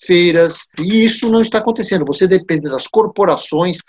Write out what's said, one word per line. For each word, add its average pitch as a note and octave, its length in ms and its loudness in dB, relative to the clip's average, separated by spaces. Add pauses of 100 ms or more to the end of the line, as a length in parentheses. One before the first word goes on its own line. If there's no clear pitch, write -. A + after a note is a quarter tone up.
feiras, E3+ 640 2 (120)
e G#3 240 2
isso A3+ 260 0
não A3+ 120 4
está A3 160 0
acontecendo. G#3+ 480 -2
Você F#3 220 0
depende E3 420 0
das C3 180 -6
corporações F3+ 920 0 (120)